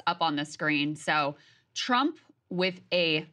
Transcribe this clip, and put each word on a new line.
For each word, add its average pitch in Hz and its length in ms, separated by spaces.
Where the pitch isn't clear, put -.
up 170 140
on 156 160
the 147 80
screen. 151 500
So 151 400
Trump 269 460
with 180 300
a 160 400